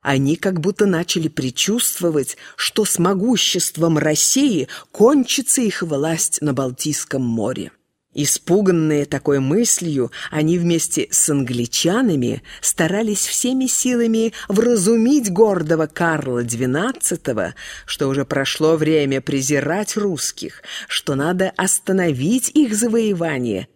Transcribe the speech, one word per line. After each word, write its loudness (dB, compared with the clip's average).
Они 2
как -2
будто 0
начали 0
предчувствовать, -2
что -2
с -2
могуществом 0
России 2
кончится 2
их -2
власть -2
на 0
Балтийском -4
море. -2
Испуганные 2
такой 0
мыслью, 0
они 2
вместе 0
с 0
англичанами 0
старались 0
всеми 0
силами 2
вразумить 4
гордого 0
Карла -2
двенадцатого, -2
что -2
уже 0
прошло 0
время 0
презирать -2
русских, -4
что -4
надо 0
остановить 0
их 2
завоевание 0